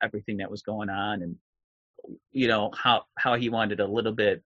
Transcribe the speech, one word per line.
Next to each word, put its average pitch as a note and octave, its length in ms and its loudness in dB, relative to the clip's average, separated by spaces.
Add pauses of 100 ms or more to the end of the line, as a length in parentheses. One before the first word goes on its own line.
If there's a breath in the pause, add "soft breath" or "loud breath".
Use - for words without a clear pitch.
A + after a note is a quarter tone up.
everything G#2+ 340 -4
that F#2+ 140 -6
was G#2 100 -10
going G#2 300 -6
on, G2 320 -4
and, - 140 -8 (920)
you C3 160 2
know, A2 280 2
how, A#2+ 260 4 (160)
how B2 180 2
he A#2+ 140 0
wanted A2 300 0
a G2+ 80 2
little A2+ 240 0
bit G#2 320 2 (100)